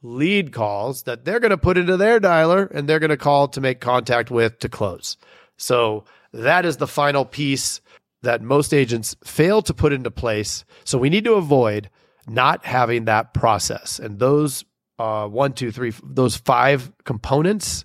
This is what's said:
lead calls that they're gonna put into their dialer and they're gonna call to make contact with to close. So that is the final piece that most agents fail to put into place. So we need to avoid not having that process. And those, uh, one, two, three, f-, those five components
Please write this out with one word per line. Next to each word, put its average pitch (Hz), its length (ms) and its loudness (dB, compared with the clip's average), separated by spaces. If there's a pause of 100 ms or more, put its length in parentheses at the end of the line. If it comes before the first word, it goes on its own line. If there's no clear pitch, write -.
lead 147 480 -2
calls 107 520 -4
that 120 220 -10
they're 202 140 -2
gonna 214 180 2
put 180 200 2
into 180 200 2
their 220 220 4
dialer 180 500 4
and 147 180 -6
they're 156 120 2
gonna 151 180 0
call 143 300 4
to 135 140 -8
make 127 180 -2
contact 120 500 0
with 117 300 0
to - 100 -6
close. - 480 -8 (400)
So 113 460 0 (280)
that 143 320 0
is 160 140 -2
the 139 80 -4
final 143 400 0
piece 139 560 -6 (400)
that 117 220 -2
most 135 300 0
agents 120 500 0
fail 196 400 2
to - 100 -4
put 151 200 0
into 127 180 -6
place. 107 520 -4 (200)
So - 140 -4
we 127 120 2
need 202 140 2
to 226 100 4
avoid 127 560 2 (380)
not 127 380 2
having 120 400 0
that 110 280 0
process. - 640 -2
And 104 220 -12
those, 139 440 2 (360)
uh, 110 280 -4
one, 127 260 -2
two, 123 180 -6
three, 120 180 -6
f-, 110 140 -12
those 131 340 0
five 131 540 2 (120)
components 147 800 -2